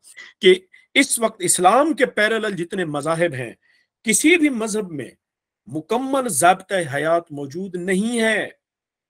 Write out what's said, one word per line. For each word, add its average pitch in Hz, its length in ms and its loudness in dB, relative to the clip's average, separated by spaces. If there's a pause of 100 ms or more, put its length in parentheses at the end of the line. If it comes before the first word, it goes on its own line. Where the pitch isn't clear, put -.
(420)
कि 185 180 6 (340)
इस 269 240 2
वक्त 220 240 -2
इस्लाम 208 520 4
के 254 120 2
पैरेलल 214 480 -2
जितने 180 300 -6
मजाहिब 160 500 -2
हैं, 123 220 -10 (500)
किसी 302 300 4
भी 302 140 2
मजहब 214 400 -4
में 131 220 -10 (560)
मुकम्मल 247 600 -2
ज़ाब्ता 180 480 2 (140)
हयात 160 420 -2
मौजूद 151 440 -10
नहीं 190 440 -2
है, 208 380 -2 (520)